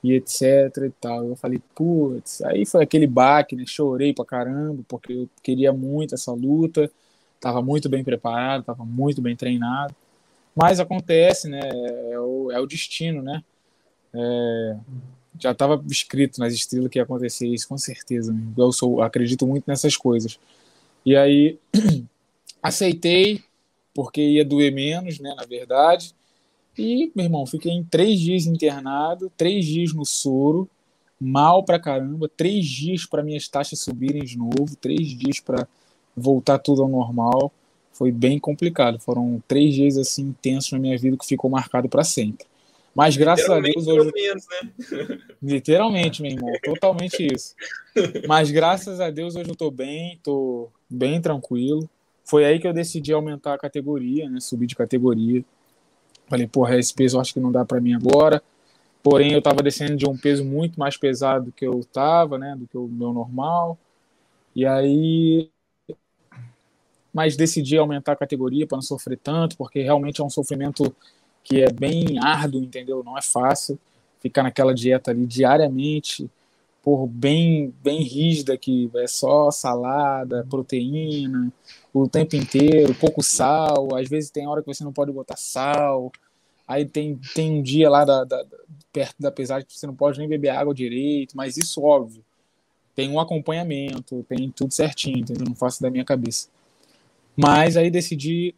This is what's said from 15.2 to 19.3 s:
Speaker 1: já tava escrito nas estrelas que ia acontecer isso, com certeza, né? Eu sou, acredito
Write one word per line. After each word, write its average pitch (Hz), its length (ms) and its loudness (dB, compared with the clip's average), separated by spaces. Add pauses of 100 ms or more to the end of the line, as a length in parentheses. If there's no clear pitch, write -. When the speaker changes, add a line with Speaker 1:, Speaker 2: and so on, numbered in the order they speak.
Speaker 1:
já 123 160 0
tava 143 360 2
escrito 139 500 -2
nas 120 140 -2
estrelas 127 360 -4
que - 80 -2
ia 123 60 2
acontecer 123 440 -6
isso, 117 200 -4
com 139 100 -8
certeza, 120 540 -6
né? 110 80 -2 (160)
Eu 123 160 4
sou, 123 300 0
acredito 123 440 0